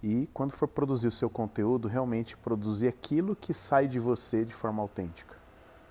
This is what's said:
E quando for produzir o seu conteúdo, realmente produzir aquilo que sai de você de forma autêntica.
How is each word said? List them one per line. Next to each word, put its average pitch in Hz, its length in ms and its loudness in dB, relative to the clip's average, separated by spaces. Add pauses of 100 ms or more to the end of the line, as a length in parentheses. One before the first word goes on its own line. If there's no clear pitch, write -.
E 113 300 0
quando 135 200 -2
for - 160 0
produzir 135 400 2
o 110 40 2
seu 117 160 0
conteúdo, 113 600 0
realmente 117 480 -2
produzir 107 500 0
aquilo 165 480 0
que - 180 -8
sai 139 360 2
de 127 100 -2
você 117 460 0
de 113 100 -10
forma 107 260 -2
autêntica. 90 560 -8 (540)